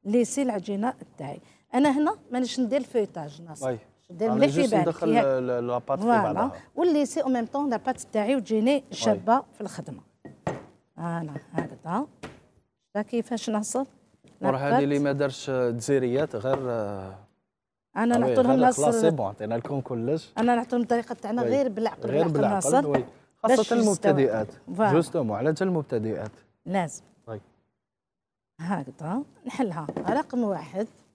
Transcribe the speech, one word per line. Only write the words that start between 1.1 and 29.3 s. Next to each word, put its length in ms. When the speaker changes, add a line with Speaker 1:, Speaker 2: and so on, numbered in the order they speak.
Speaker 1:
تاعي. 220
انا 240
هنا 180
مانيش 300
ندير 220
فيتاج، 600
ناصر. 240
Speaker 2:
وي. 120
Speaker 1:
ندير 180
Speaker 2:
أنا 80
Speaker 1:
مليح 140
في 100
Speaker 2:
جوست 140
Speaker 1:
بالك، 140
Speaker 2:
ندخل 200
Speaker 1:
ياك؟ 160
Speaker 2:
ال-، 420
لاباط 320
في 60
Speaker 1:
فوالا. 180
Speaker 2:
بعضها. 300
Speaker 1:
والليسي 480
او 60
ميم 180
طون 240
لاباط 260
تاعي 400
وتجيني 380
Speaker 2:
وي. 160
Speaker 1:
شابه 520
في 60
الخدمه. 400
فوالا، 360
هكذا. 540
شتا 120
كيفاش، 480
ناصر؟ 340
Speaker 2:
وراه 180
هذه 260
اللي 100
Speaker 1:
لاباط. 100
Speaker 2:
ما 80
دارش 380
جزيريات 880
غير، 240
آه، 540
Speaker 1:
انا 180
Speaker 2:
آه، 40
وي، 100
Speaker 1:
نعطولهم، 240
Speaker 2:
هذا 180
خلاص، 100
Speaker 1:
ناصر. 200
Speaker 2:
سي 100
بون، 160
عطينا 280
لكم 260
كلش. 580
Speaker 1:
انا 160
نعطيهم 260
الطريقه 340
تاعنا 280
Speaker 2:
وي. 60
Speaker 1:
غير 200
بالعقل، 400
Speaker 2:
غير 200
Speaker 1:
بالعقل، 40
Speaker 2:
بالعقل، 220
Speaker 1:
ناصر. 320
Speaker 2:
وي. 180
Speaker 1:
باش 120
Speaker 2:
خاصة 60
Speaker 1:
يستوعب. 180
Speaker 2:
المبتدئات. 680
Speaker 1:
فوالا. 160
Speaker 2:
جوستومون، 440
على 160
جال 160
المبتدئات. 600
Speaker 1:
لازم. 360
Speaker 2:
وي. 120
Speaker 1:
هكذا 640